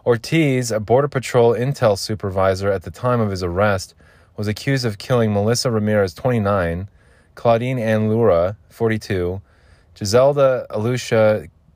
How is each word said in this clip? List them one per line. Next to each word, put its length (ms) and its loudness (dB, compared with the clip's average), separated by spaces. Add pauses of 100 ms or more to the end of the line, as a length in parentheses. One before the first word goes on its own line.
Ortiz, 640 0
a 80 -2
Border 300 2
Patrol 460 2
intel 440 0
supervisor 720 -2
at 140 -2
the 60 -10
time 300 -2
of 100 -2
his 120 -6
arrest, 520 -2 (420)
was 100 -8
accused 400 -4
of 120 -4
killing 360 0
Melissa 360 0
Ramirez, 440 0
twenty-nine, 720 -2 (460)
Claudine 460 0
Ann 280 0
Lura, 480 2 (120)
forty-two, 720 -4 (540)
Giselda 760 2
Alicia, 800 0 (280)